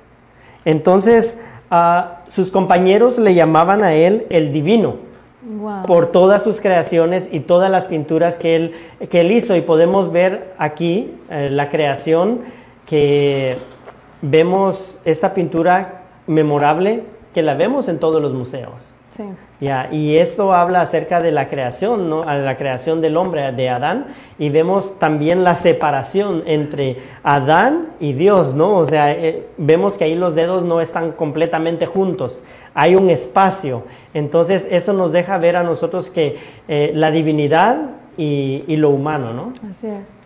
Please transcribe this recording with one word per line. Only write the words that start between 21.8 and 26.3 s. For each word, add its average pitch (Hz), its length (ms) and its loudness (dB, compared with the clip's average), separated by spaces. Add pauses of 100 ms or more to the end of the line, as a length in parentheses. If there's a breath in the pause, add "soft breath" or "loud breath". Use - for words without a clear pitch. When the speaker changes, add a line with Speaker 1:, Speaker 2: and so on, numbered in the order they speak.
Speaker 1:
¿no? 156 140 -2
A 151 160 -4
la 135 180 -2
creación 139 460 -4
del 156 160 0
hombre, 160 340 -2
de 127 180 -2
Adán, 156 360 -4 (320 loud breath)
y 147 120 -2
vemos 170 500 0
también 156 440 2
la 175 120 4
separación 165 880 0